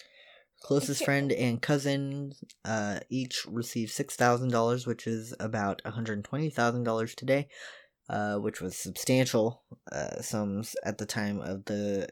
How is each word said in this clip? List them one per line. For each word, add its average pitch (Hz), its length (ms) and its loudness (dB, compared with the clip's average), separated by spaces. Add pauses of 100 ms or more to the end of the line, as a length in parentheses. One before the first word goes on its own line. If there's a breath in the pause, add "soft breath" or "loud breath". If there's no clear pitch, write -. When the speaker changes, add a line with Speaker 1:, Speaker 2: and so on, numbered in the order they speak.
(640 loud breath)
Speaker 1:
Closest 139 380 2
Speaker 2:
Okay. - 60 0
Speaker 1:
friend 139 260 4
and 120 300 2
cousin, 139 720 0 (340)
uh, 104 420 0
each 127 400 -2
received 113 440 -2
six - 240 -4
thousand 123 340 4
dollars, 120 360 4
which 117 200 -4
is 113 340 -4
about 104 460 0
a 123 60 -6
hundred 110 320 -2
twenty 151 260 -2
thousand 120 340 2
dollars 113 300 0
today, 135 340 2 (600 loud breath)
uh, 104 280 0
which 104 240 -2
was 90 160 -6
substantial, 120 840 2 (280)
uh, - 300 -4
sums 104 640 -2
at 104 140 -4
the 104 80 -4
time 104 340 -2
of 98 240 -4
the 101 480 0